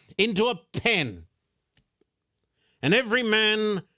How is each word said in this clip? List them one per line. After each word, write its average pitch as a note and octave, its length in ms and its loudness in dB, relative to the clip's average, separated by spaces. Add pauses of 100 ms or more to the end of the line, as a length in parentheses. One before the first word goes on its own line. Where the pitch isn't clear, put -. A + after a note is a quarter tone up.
(160)
into G3+ 300 0
a A#3+ 100 -2
pen. C#3 720 -4 (1500)
And D3 140 2
every B3 280 0
man G#3+ 600 0 (160)